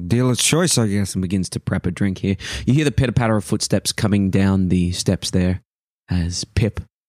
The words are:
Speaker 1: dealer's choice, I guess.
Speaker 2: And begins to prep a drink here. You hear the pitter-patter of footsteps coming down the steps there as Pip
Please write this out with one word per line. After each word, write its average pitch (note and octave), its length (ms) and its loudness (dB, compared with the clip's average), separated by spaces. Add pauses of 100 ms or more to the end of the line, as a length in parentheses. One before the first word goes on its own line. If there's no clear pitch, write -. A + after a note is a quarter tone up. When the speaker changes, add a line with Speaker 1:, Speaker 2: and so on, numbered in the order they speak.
Speaker 1:
dealer's B2 320 0
choice, E3 380 0
I A2+ 100 2
guess. G2+ 260 -2
Speaker 2:
And F#2+ 80 -2
begins F#2 280 -2
to - 100 -8
prep - 260 -4
a F2+ 60 -2
drink F#2+ 280 -2
here. G2 160 0 (300)
You B2 80 2
hear D3+ 120 2
the C#3 60 0
pitter-patter A#2 440 2
of G#2 80 0
footsteps - 480 -2
coming G2 380 2
down G2 400 2
the F2 220 2
steps - 400 -2
there F2+ 300 0 (480)
as F2 340 -2
Pip - 380 -2 (280)